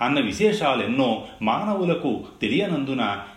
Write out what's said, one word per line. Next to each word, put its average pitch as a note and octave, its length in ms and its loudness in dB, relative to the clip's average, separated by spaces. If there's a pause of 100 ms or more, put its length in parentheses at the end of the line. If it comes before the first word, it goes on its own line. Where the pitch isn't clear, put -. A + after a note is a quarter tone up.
అన్న C#3 180 2
విశేషాలెన్నో B2 1080 2 (140)
మానవులకు D#3+ 840 0 (180)
తెలియనందున C3+ 760 0 (200)